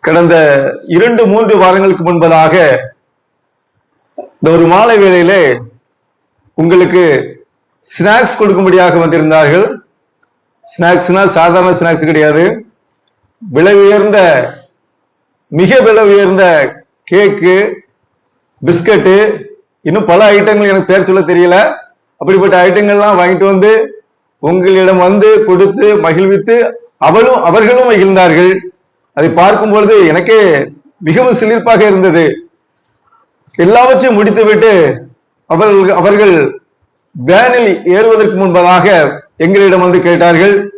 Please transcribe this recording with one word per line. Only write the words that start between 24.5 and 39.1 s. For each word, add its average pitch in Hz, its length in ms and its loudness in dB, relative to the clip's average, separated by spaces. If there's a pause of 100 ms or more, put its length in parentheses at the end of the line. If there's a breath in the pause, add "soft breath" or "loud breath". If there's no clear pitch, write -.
வந்து 202 240 2 (160)
கொடுத்து 190 420 0 (100)
மகிழ்வித்து 190 600 -2 (420)
அவளும், 220 440 0
அவர்களும் 247 480 0
மகிழ்ந்தார்கள். 185 640 2 (640)
அதை 156 160 0
பார்க்கும் 208 420 0
பொழுது 208 220 2 (100)
எனக்கே 180 340 0 (600)
மிகவும் 220 380 -2
சிலிர்ப்பாக 226 440 0
இருந்தது. 190 420 0 (1300)
எல்லாவற்றையும் 240 600 2
முடித்துவிட்டு 214 540 0 (800)
அவர்கள், 196 420 0
அவர்கள் 202 420 2 (800)
வேனில் 220 540 0 (180)
ஏறுவதற்கு 214 500 0
முன்பதாக 180 500 0 (520)